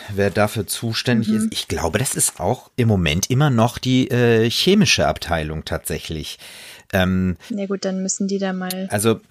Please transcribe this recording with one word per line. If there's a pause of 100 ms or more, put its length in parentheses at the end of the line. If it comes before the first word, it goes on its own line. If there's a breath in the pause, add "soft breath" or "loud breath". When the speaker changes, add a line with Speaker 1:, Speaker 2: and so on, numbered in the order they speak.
(140 loud breath)
Speaker 1:
wer
dafür
zuständig
Speaker 2:
Mhm.
Speaker 1:
ist.
Ich
glaube,
das
ist
auch
im
Moment
immer
noch
die,
äh,
chemische
Abteilung
tatsächlich. (560 loud breath)
Ähm, (120)
Speaker 2:
Ja
gut,
dann
müssen
die
da
mal
Speaker 1:
also, (120)